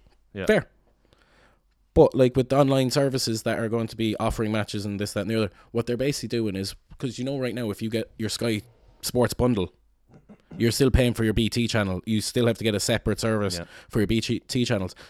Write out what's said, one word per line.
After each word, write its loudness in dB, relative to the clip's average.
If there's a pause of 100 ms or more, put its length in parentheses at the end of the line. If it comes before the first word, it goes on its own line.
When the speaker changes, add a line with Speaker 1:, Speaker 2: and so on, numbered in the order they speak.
(340)
Speaker 1:
Yeah. -6
Speaker 2:
Fair. 2 (1300)
But, 8
like, 4
with 2
the 0
online 4
services 0
that -2
are -2
going -2
to -12
be 0
offering -2
matches -4
and -4
this, -6
that, -4
and -4
the -2
other, 0 (200)
what -2
they're -2
basically -2
doing -2
is, -6 (220)
'cause, -6
you -6
know, -4
right -4
now, -4
if -8
you -4
get -4
your -4
Sky -2 (400)
Sports 0
bundle, 0 (840)
you're 2
still 4
paying 4
for -2
your 2
B 2
T 0
channel. 0
You 0
still 0
have 0
to -8
get 2
a 0
separate 0
service -2
Speaker 1:
Yeah. -8 (240)
Speaker 2:
for 0
your 2
B 2
T -2
channels. -2 (160)